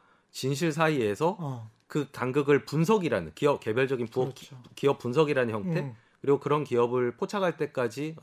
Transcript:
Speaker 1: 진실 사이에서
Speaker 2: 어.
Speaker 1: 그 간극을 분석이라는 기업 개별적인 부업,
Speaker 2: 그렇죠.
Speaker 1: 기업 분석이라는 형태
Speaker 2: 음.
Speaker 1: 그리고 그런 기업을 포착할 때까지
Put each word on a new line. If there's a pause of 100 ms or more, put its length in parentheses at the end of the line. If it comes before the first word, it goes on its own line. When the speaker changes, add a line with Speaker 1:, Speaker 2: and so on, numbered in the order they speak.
(320)
Speaker 1:
진실
사이에서
Speaker 2:
어. (160)
Speaker 1:
그
간극을
분석이라는
기업
개별적인
부업,
Speaker 2:
그렇죠. (180)
Speaker 1:
기업
분석이라는
형태
Speaker 2:
음. (260)
Speaker 1:
그리고
그런
기업을
포착할
때까지